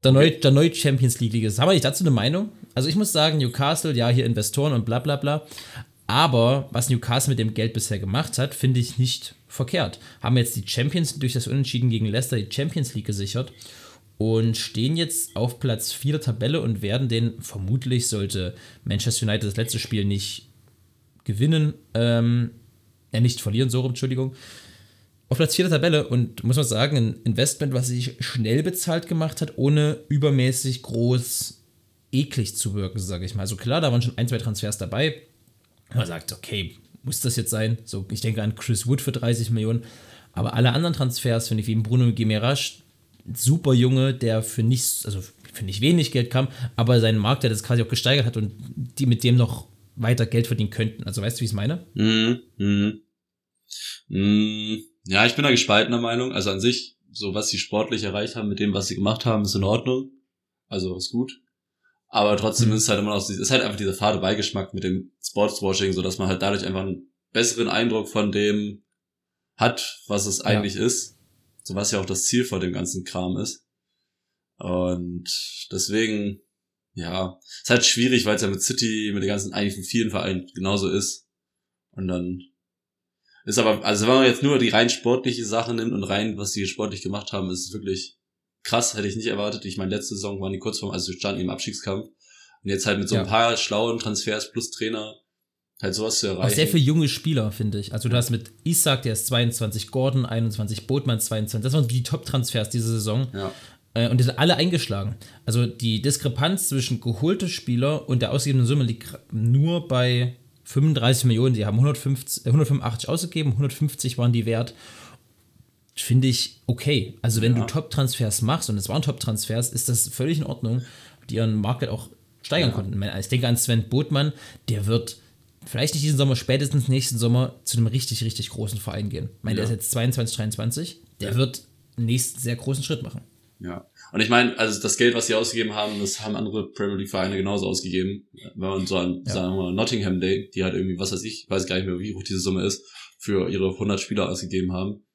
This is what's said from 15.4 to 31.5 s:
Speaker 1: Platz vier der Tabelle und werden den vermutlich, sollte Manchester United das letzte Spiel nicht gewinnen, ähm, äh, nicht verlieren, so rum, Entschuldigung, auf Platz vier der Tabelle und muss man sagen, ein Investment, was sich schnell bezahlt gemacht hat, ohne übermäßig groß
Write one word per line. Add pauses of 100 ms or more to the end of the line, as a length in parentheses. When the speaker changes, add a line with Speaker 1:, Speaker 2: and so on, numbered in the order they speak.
Speaker 1:
Platz
vier
der
Tabelle
und
werden
den
vermutlich,
sollte (300)
Manchester
United
das
letzte
Spiel
nicht (760)
gewinnen, (180)
ähm, (600)
äh,
nicht
verlieren,
so
rum,
Entschuldigung, (960)
auf
Platz
vier
der
Tabelle
und
muss
man
sagen,
ein
Investment,
was
sich
schnell
bezahlt
gemacht
hat,
ohne
übermäßig
groß (480)